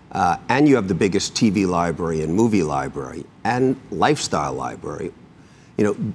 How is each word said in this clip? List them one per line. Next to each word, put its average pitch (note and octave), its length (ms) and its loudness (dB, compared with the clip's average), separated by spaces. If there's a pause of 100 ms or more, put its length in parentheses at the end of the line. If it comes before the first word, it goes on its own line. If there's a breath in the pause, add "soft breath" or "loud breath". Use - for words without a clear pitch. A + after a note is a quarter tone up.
(120)
uh, F2+ 240 2 (120)
and C#3 200 4
you C#3 60 6
have G#2 140 2
the G2 60 0
biggest F#2 420 0
T A2+ 140 4
V G2 140 2
library E2+ 580 -2
and D#2+ 120 -2
movie G#2+ 300 4
library C#2 600 -6 (200)
and C3 360 0 (120)
lifestyle F2 600 0
library, D2 600 -8 (680 loud breath)
you G#2+ 60 2
know, G#2 120 0 (180)